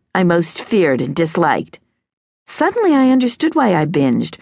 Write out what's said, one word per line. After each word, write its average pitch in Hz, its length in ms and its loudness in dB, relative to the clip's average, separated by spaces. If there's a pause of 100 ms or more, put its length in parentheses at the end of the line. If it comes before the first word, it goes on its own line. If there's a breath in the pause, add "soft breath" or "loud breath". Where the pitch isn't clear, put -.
(140)
I 185 100 0
most 170 380 0
feared 147 400 0
and 139 120 -6
disliked. 160 640 -2 (680)
Suddenly 392 460 0
I 262 180 4
understood 262 440 0
why 247 220 2
I 156 100 0
binged. 135 560 -2